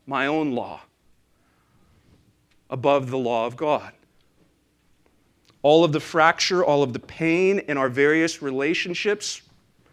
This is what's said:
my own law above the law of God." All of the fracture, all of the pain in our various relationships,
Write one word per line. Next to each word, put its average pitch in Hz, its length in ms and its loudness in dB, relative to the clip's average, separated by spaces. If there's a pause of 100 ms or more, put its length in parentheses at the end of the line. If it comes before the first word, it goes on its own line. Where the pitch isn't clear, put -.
my 135 220 -2
own 151 240 -2
law 95 300 -8 (1900)
above 139 400 0
the 131 80 -4
law 117 300 -2
of 120 80 -10
God." 147 380 -4 (1700)
All 156 200 6
of 156 100 2
the 156 60 -2
fracture, 165 640 2
all 143 200 2
of 127 100 -2
the 127 60 -8
pain 180 580 0
in 147 200 -4
our 131 120 0
various 151 540 2
relationships, 165 1000 -4 (520)